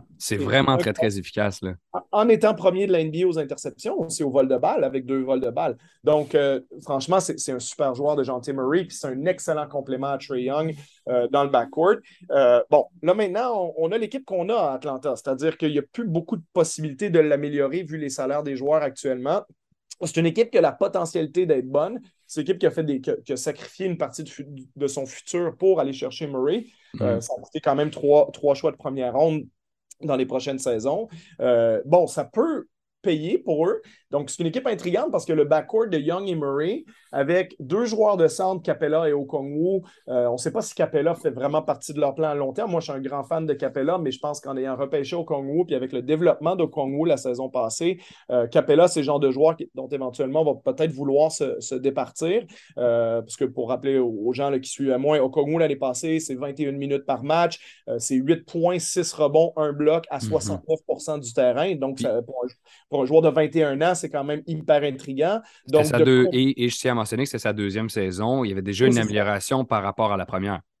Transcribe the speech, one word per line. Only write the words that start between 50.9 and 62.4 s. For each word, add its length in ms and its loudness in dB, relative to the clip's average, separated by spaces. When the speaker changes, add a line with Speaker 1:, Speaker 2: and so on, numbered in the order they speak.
Speaker 2:
vouloir 380 2
se, 300 -4
se 140 -8
départir. 720 -2
Euh, 440 2
parce 140 -14
que 80 -2
pour 240 -4
rappeler 300 0
aux, 260 0
aux 80 0
gens 180 -2
là, 80 0
qui 120 -12
suivent 220 -2
à 60 2
moins, 220 2
Okongwu 380 0
l'année 180 2
passée, 420 -2
c'est 160 -8
vingt 240 -8
et 60 -2
une 140 -4
minutes 280 -2
par 160 0
match, 640 0
euh, 100 -2
c'est 180 -2
huit 300 0
points, 320 0
six 340 -4
rebonds, 440 4
un 160 0
bloc 380 2
à 60 -6
Speaker 1:
Mhm. 60 -8
Speaker 2:
soixante-neuf 640 -2
pour 140 -2
cent 180 -4
du 140 -12
terrain. 440 2
Donc, 200 -4
Speaker 1:
Puis 80 -4
Speaker 2:
ça, 180 0
pour 220 -8